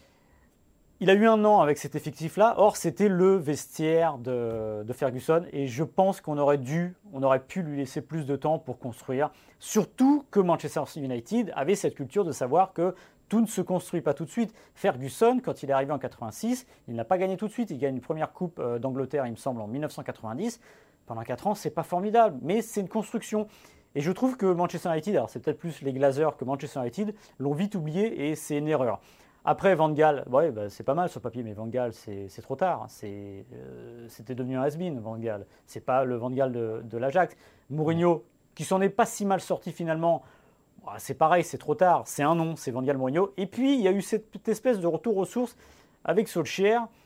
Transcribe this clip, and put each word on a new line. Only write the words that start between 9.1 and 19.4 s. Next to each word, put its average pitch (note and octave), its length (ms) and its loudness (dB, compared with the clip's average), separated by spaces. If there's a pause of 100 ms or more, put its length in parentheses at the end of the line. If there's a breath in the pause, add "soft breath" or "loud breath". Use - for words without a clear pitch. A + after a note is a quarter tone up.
Surtout C4+ 720 2
que G3+ 100 4
Manchester D#3+ 420 0 (140)
United C#3 600 -2
avait D3 180 2
cette - 200 0
culture E3+ 300 -2
de D#3+ 80 -2
savoir D3 400 2
que - 220 0 (340 loud breath)
tout A3 120 4
ne A3+ 60 4
se - 140 -4
construit F3+ 420 -2
pas D3+ 120 0
tout E3 100 -6
de D#3 60 -10
suite. A3+ 240 -2 (200 soft breath)
Ferguson, G3 680 2
quand - 180 -4
il C#3 80 -4
est - 20 2
arrivé C3+ 200 2
en C#3+ 60 -2
quatre-vingt-six, G#3+ 680 -6 (220 soft breath)
il A#2+ 60 -8
n'a A#2 100 -6
pas F#3 140 2
gagné F#3+ 180 -2
tout G#3+ 120 -6
de - 40 -10
suite. A#3+ 180 -6
Il C#3 80 -8
gagne C3+ 180 -2
une B2 40 -6
première D#3 320 -6
coupe, E3+ 280 -8
euh, A#2+ 180 -4
d'Angleterre, C3 480 -4
il A#2 60 -6
me A2 40 -10
semble, B2 240 -6